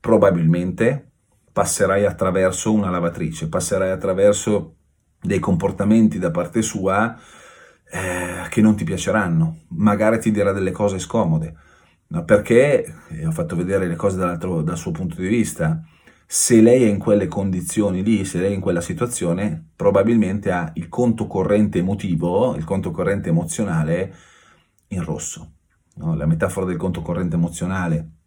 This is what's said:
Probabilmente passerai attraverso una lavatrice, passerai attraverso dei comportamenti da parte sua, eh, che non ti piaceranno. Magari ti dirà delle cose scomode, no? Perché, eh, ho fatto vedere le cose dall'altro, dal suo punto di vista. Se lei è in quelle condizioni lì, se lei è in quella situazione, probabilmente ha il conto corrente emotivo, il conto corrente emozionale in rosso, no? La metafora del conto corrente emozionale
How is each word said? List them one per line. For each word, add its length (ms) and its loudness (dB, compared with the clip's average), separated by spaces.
Probabilmente 1080 2
passerai 500 2
attraverso 720 0
una 160 0
lavatrice, 580 -4
passerai 440 -2
attraverso 840 2
dei 180 0
comportamenti 800 2
da 120 -2
parte 300 -2
sua, 560 -2
eh, 600 -6
che 100 0
non 160 6
ti 80 -4
piaceranno. 760 0
Magari 500 2
ti 120 0
dirà 200 2
delle 200 -2
cose 280 -2
scomode, 560 -2
no? 160 -6
Perché, 720 4
eh, 160 -10
ho 60 0
fatto 240 -6
vedere 320 -2
le 80 -4
cose 220 -2
dall'altro, 440 -2
dal 160 -4
suo 140 -8
punto 300 -8
di 60 -4
vista. 560 -2
Se 340 4
lei 220 8
è 40 4
in 100 2
quelle 300 2
condizioni 760 -2
lì, 220 2
se 140 -6
lei 120 0
è 40 -2
in 60 -4
quella 200 -2
situazione, 960 -4
probabilmente 760 2
ha 240 -4
il 140 -8
conto 380 0
corrente 520 0
emotivo, 760 0
il 80 -8
conto 280 -4
corrente 380 -2
emozionale 840 -2
in 140 -6
rosso, 500 -10
no? 200 -4
La 100 -4
metafora 400 0
del 120 -4
conto 240 -4
corrente 340 -4
emozionale 720 -2